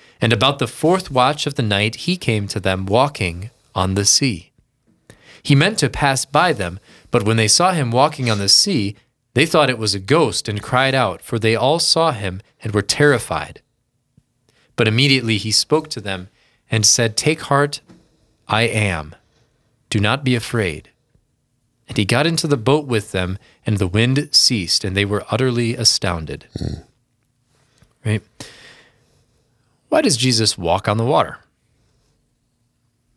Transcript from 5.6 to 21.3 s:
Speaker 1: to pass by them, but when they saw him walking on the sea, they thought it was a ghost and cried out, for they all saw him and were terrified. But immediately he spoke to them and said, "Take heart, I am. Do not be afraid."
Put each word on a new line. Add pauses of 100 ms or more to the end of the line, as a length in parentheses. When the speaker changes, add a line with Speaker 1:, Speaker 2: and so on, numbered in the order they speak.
Speaker 1:
to
pass
by
them, (320)
but
when
they
saw
him
walking
on
the
sea, (380)
they
thought
it
was
a
ghost
and
cried
out,
for
they
all
saw
him (200)
and
were
terrified. (1120)
But
immediately
he
spoke
to
them (420)
and
said,
"Take
heart, (680)
I
am. (760)
Do
not
be
afraid." (960)